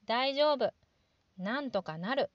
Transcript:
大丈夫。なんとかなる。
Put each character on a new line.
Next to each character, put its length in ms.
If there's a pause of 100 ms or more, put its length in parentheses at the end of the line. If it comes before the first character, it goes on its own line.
大 300
丈 200
夫。 180 (640)
な 220
ん 100
と 140
か 120
な 160
る。 220